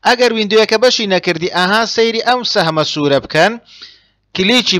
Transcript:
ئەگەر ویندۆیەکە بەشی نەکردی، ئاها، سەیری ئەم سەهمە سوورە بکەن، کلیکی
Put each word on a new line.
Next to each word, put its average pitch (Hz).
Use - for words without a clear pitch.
ئەگەر 240
ویندۆیەکە 220
بەشی 240
نەکردی، 175
ئاها، 190
سەیری 226
ئەم 247
سەهمە 160
سوورە 143
بکەن، 175
کلیکی 196